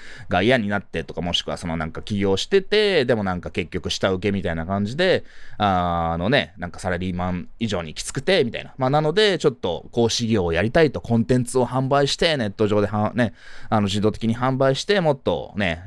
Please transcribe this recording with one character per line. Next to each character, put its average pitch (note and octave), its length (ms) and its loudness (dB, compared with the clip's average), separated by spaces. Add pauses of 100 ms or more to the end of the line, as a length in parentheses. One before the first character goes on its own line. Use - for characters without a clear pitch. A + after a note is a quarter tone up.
(280)
が F2+ 140 2
嫌 B2 160 4
に G2+ 100 -2
な G2+ 100 0
っ F#2 60 -6
て - 180 -6
と - 100 -10
か、 - 100 -6
も F2 120 -2
し - 80 0
く - 80 -8
は D2 60 -4
そ - 100 -8
の、 E2 100 -4
な D#2+ 100 -4
ん D#2+ 40 -6
か D#2+ 120 -10
起 G#2 180 -4
業 G2 160 2
し - 100 -2
て F#3+ 160 2
て、 G3+ 420 2
で B2 120 2
も G#2 80 -2
な F#2 100 -2
ん F2+ 60 -4
か F2 100 -10
結 F2 220 -4
局 F#2 180 -4
下 G2 220 0
請 F#2 160 0
け G2 40 2
み G2 100 -2
た F2+ 100 -2
い - 20 -2
な E2 100 -4
感 G2 200 -2
じ A#2 120 -6
で、 E3+ 280 2 (340)
あ F2 600 2
の F#2+ 100 0
ね、 A#2+ 260 0
な F2 120 -8
ん - 20 -10
か - 80 -14
サ G2 100 -4
ラ F2+ 100 -2
リ F#2 140 -2
ー F2 40 -4
マ F2+ 160 -2
ン F2+ 160 -6 (100)
以 A2+ 80 -2
上 F#2+ 160 -2
に D#2 120 -10
き - 100 -8
つ - 80 -8
く C#3 100 -4
て、 F#3 220 2
み A2+ 80 -4
た - 80 -8
い C3+ 40 -12
な。 - 140 -18
ま C3 80 0
あ、 C3 40 2
な D3 100 4
の D#3 120 0
で、 G3 260 4
ち - 80 0
ょ - 20 6
っ C3 40 2
と F2 380 -6
講 A#2 180 2
師 A#2 200 -2
業 A2 160 2
を E2+ 80 0
や E2+ 100 2
り A2 80 0
た E3 140 6
い D3+ 80 2
と、 F2 80 -4
コ - 180 2
ン A#2 60 4
テ B2+ 140 2
ン B2 60 0
ツ C3 140 -2
を B2 80 4
販 C3 220 -2
売 C#3 180 4
し C#3 100 -2
て、 E3 200 2
ネ A2+ 100 -2
ッ G2+ 40 -2
ト G#2 180 2
上 G#2 120 4
で G2+ 60 2
は、 G#2+ 300 0
ね、 A#2 160 0 (380)
あ A2 100 4
の、 G#2 60 2
自 G2 140 0
動 G#2 120 4
的 A2+ 160 -4
に A2 100 0
販 C3 180 0
売 C3+ 200 4
し - 80 -6
て、 G3+ 160 2
も D#3 140 4
っ B2 60 -8
と E2+ 360 -2
ね、 F2 300 -2